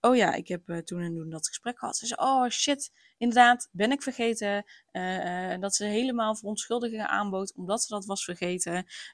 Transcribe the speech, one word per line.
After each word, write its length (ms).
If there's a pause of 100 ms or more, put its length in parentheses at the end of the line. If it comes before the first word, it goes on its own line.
"Oh 160
ja, 180
ik 140
heb, 200
eh, 100
toen 220
en 140
toen 160
dat 180
gesprek 300
gehad." 180
Ze 100
zei: 140
"Oh 280
shit, 420 (280)
inderdaad, 540
ben 200
ik 100
vergeten." 640 (260)
Eh, 260
eh, 340
en 100
dat 140
ze 100
helemaal 520
verontschuldigingen 720
aanbood 460
omdat 280
ze 120
dat 100
was 200
vergeten. 600 (280)